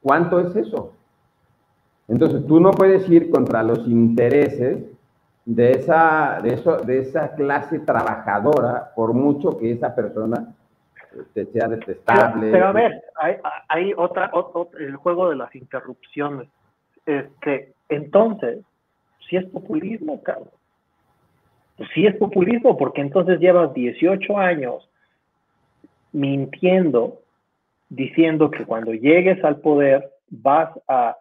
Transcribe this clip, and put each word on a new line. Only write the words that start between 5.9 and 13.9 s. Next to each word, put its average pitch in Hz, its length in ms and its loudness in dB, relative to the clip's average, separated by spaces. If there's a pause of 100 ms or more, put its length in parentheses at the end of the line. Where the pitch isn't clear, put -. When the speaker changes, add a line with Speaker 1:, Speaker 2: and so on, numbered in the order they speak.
Speaker 1:
de 117 120 0
eso, 160 240 0
de 127 220 -2
esa 135 360 -6
clase 139 440 -4
trabajadora, 120 1160 -2
por 113 180 0
mucho 135 440 0
que 113 140 -4
esa 120 220 -6
persona, 110 600 -6 (680)
este, - 320 -10
sea 113 160 -2
detestable. 110 840 0
Speaker 2:
Pero, - 20 0
pero 185 140 4
a 196 40 0
ver, 220 320 0 (120)
hay, 165 200 -2 (340)
hay 180 260 -2